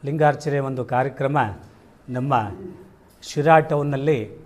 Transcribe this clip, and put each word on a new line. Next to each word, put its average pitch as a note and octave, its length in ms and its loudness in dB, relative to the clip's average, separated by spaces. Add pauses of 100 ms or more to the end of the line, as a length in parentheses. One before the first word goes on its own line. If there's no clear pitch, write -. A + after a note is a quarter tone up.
ಲಿಂಗಾರ್ಚನೆ C#3+ 540 0
ಒಂದು C3+ 260 -4
ಕಾರ್ಯಕ್ರಮ C3+ 540 0 (680)
ನಮ್ಮ B2+ 260 -2 (880)
ಶಿರಾ D#3 360 4
ಟೌನ್ನಲ್ಲಿ C#3+ 720 0 (160)